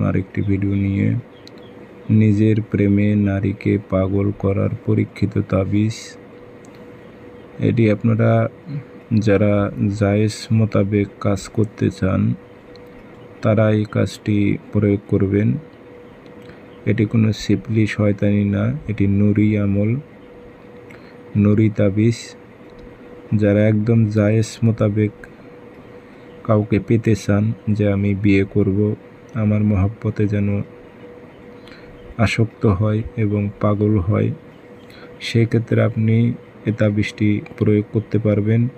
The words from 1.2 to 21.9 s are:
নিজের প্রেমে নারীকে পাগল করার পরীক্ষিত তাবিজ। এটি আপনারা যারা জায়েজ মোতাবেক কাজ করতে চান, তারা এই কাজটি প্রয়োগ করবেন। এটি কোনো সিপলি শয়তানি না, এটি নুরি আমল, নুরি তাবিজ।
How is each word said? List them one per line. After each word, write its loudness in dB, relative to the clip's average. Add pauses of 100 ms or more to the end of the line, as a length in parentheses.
নিজের 4
প্রেমে 2
নারীকে 0 (160)
পাগল 0 (120)
করার -2 (100)
পরীক্ষিত -2 (140)
তাবিজ। 0 (1600)
এটি 0
আপনারা 2 (880)
যারা 2 (440)
জায়েজ 2 (160)
মোতাবেক 2 (120)
কাজ -2
করতে -2
চান, -2 (1200)
তারা 2
এই 0
কাজটি -2 (340)
প্রয়োগ 2
করবেন। 0 (1400)
এটি 0
কোনো 2
সিপলি -2
শয়তানি 0
না, -2 (240)
এটি -2
নুরি 2 (100)
আমল, 0 (1400)
নুরি 4
তাবিজ। 0 (1160)